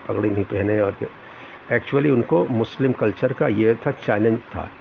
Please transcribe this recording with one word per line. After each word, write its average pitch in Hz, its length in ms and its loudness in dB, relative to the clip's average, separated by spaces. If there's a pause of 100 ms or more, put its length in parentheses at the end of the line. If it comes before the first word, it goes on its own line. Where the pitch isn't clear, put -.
पगड़ी 104 220 -2
नहीं 101 140 -2
पहने 104 360 0
और 101 100 2
क्या। - 180 -8 (720)
Actually 143 340 0
उनको 131 340 2
मुस्लिम 123 460 0
कल्चर 120 400 0
का 147 160 0
ये 110 260 4
था, 123 160 -2
चैलेंज 113 480 2
था। - 320 -10 (100)